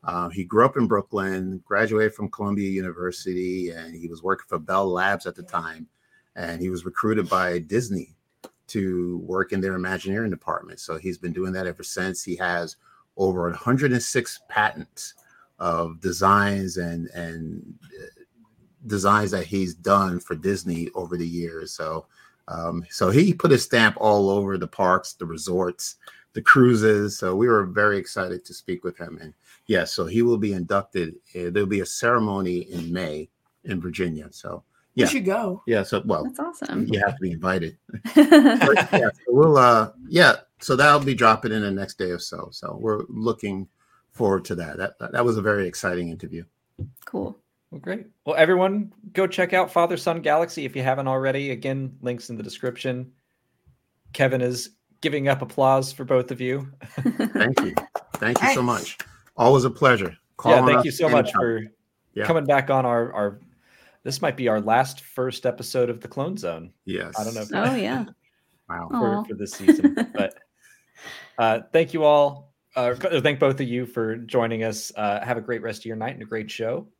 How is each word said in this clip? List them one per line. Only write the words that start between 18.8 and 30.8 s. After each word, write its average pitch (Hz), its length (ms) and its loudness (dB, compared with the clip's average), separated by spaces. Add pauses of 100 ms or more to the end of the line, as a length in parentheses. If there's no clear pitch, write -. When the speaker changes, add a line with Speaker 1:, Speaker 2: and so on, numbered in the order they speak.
Speaker 1:
designs 101 460 2
that 92 140 -2
he's 92 280 -2
done 92 460 2
for - 160 -8
Disney 85 580 -4
over 90 220 -8
the 85 100 -4
years. 82 460 -8
So, 80 340 -8 (400)
um, 85 440 -6
so 92 200 0
he 165 240 4
put - 160 2
his 131 140 6
stamp 113 340 2
all 104 320 4
over 98 280 0
the 87 100 -4
parks, 92 460 0
the 90 120 -10
resorts, 90 720 -4 (380)
the 110 80 -8
cruises. 107 760 6
So 92 160 -2
we 113 140 2
were 107 160 4
very 104 340 2
excited 92 460 -6
to 90 100 -20
speak - 300 -8
with 87 140 -6
him. 82 220 -14
And 78 120 -18 (340)
yeah, 92 180 2
so 87 220 -4
he 98 160 0
will 117 140 2
be 104 160 -2
inducted. 90 640 -4 (200)